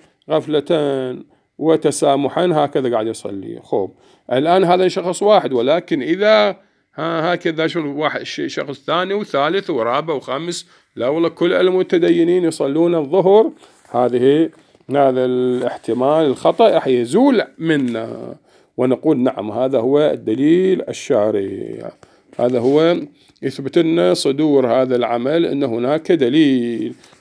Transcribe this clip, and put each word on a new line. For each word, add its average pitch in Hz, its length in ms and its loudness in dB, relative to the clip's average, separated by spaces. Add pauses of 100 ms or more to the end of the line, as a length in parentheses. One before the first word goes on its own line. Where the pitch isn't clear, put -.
(300)
غفلتان 143 920 -2 (340)
وتسامحا 151 920 0
هكذا 139 400 0
قاعد 110 140 -2
يصلي. 110 560 -10
خوب، 98 320 -4 (380)
الآن 170 320 2
هذا 180 240 2
شخص 175 340 -4
واحد، 202 300 2
ولكن 143 500 0
إذا، 202 540 2 (380)
ها، 165 400 -4
هكذا 160 320 -2
شو 156 300 -4
واحد 139 260 -4
ش-، - 240 -10
شخص 139 380 -8
ثاني 180 300 -2
وثالث 185 560 -2
ورابع 139 440 -2
وخامس، 147 540 -8 (280)
لا 117 120 -2
والله 165 200 0
كل 170 240 -2
المتدينين 175 920 2
يصلون 160 500 0
الظهر، 185 560 4 (400)
هذه، 123 600 2 (400)
هذا 131 340 2
الاحتمال 127 1040 0
الخطأ 175 440 2
راح 165 160 0
يزول 147 560 2 (160)
منا، 120 800 -4 (400)
ونقول: 127 420 0
"نعم، 110 320 -2
هذا 127 280 -2
هو 135 200 2
الدليل 151 880 0
الشرعي". 104 920 -2 (560)
هذا 123 200 0
هو 151 380 2 (460)
يثبت 135 360 -4
لنا 170 360 2
صدور 143 520 2
هذا 127 300 2
العمل 120 500 0
أن 143 160 -2
هناك 131 500 -2
دليل، 127 800 2 (260)